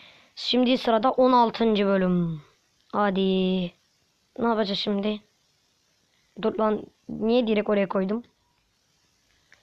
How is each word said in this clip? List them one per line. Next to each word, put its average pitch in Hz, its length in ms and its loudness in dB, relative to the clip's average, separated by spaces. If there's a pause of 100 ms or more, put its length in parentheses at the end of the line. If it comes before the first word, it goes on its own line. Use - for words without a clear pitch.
(360)
Şimdi 254 420 2
sırada 240 340 2
on 254 200 4
altıncı 226 540 2
bölüm. 180 560 0 (500)
Hadi. 190 680 0 (800)
Ne 226 80 -2
yapacağız 208 320 -2
şimdi? 208 420 -4 (1200)
Dur 220 180 -4
lan, 214 240 0 (260)
niye 226 380 0
direkt 214 220 0
oraya 202 180 0
koydum? 196 360 -4 (1400)